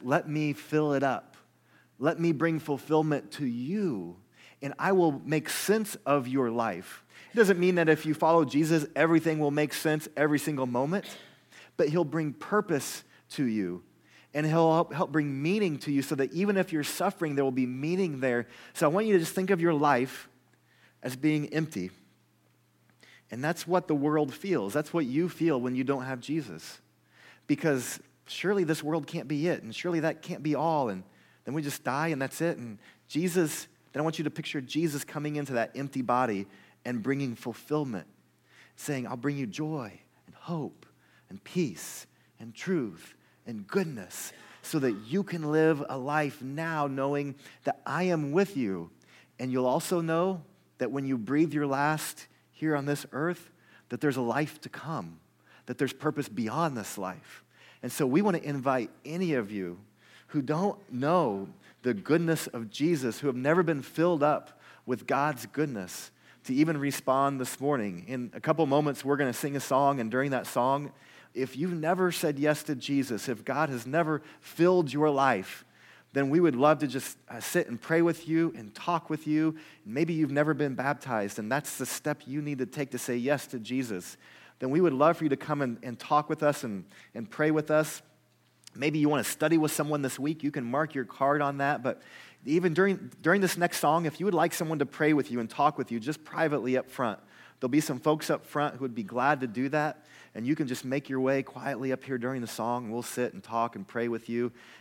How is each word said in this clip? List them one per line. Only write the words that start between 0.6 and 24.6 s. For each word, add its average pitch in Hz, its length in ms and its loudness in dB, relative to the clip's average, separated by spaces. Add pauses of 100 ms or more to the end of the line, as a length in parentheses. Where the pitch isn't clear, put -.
it 135 100 2
up. 127 320 -4 (640)
Let 151 180 0
me 170 140 2
bring 156 260 0
fulfillment 151 760 0
to 147 140 -4
you, 120 720 -4 (440)
and 139 160 -8
I 175 140 0
will 170 340 4
make 151 240 0
sense 214 560 0
of 139 220 2
your 127 240 2
life." 110 540 -4 (280)
It 208 40 -2
doesn't 196 240 6
mean 180 160 4
that 165 120 6
if 156 160 6
you 156 100 2
follow 165 300 6
Jesus, 151 420 2 (100)
everything 160 420 4
will 147 140 2
make 151 200 0
sense 156 440 0
every 147 240 4
single 135 260 -2
moment, 139 380 0 (720)
but 151 140 2
he'll 170 140 2
bring 151 280 -2
purpose - 720 -2 (260)
to 143 140 -2
you. 95 400 -2 (480)
And 151 140 -2
he'll 165 260 4
help, 165 220 2
help 147 180 -2
bring 143 300 0
meaning 175 380 0
to 147 120 -4
you 139 100 2
so 151 120 -2
that 135 180 0
even 196 240 2
if 185 160 0
you're 151 120 -2
suffering, 170 500 -2
there 139 100 2
will 135 60 4
be 127 160 0
meaning 147 540 -2
there. 120 260 0 (280)
So 165 120 2
I 147 60 4
want 214 140 2
you 214 80 4
to 180 40 8
just 160 160 0
think 190 160 0
of 165 100 4
your 165 140 4
life 139 540 2 (720)
as 127 140 -6
being 147 360 0
empty. 147 380 -2 (1400)
And 117 120 -8
that's 165 240 -2
what 180 220 2
the 156 60 4
world 147 380 2
feels. 123 400 -2